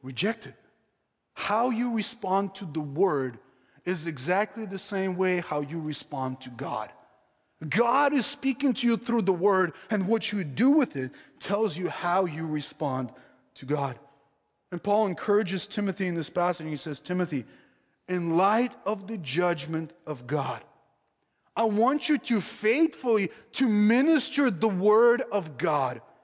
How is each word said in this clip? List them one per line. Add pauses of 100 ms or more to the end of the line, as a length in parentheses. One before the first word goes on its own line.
reject
it. (760)
How
you
respond
to
the
word (460)
is
exactly
the
same
way
how
you
respond
to
God. (760)
God
is
speaking
to
you
through
the
word, (160)
and
what
you
do
with
it (280)
tells
you
how
you
respond (440)
to
God. (720)
And
Paul
encourages
Timothy
in
this
passage.
He
says,
"Timothy, (640)
in
light (100)
of
the
judgment (140)
of
God, (920)
I
want
you
to
faithfully (220)
to
minister
the
word (100)
of
God. (220)